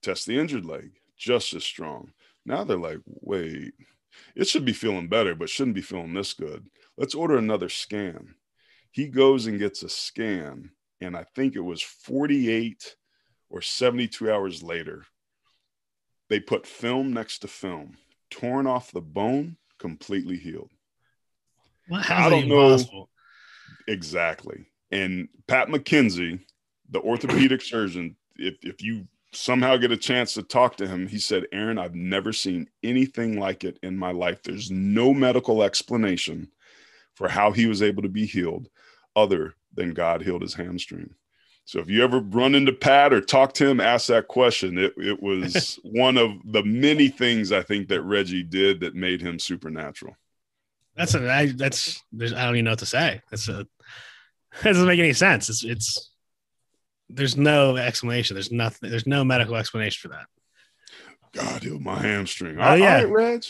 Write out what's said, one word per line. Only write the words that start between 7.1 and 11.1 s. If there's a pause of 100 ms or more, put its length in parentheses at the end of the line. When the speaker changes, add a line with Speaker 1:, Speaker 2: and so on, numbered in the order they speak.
Speaker 1:
order
another
scan." (560)
He
goes
and
gets
a
scan, (320)
and